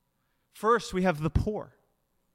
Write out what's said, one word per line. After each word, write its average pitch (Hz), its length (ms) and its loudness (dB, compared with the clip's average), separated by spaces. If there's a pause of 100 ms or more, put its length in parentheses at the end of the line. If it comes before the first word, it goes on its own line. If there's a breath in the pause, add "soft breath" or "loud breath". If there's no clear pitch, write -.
(520)
First, 220 420 0
we 180 80 0
have 175 180 0
the 156 100 -2
poor. - 440 -2 (600)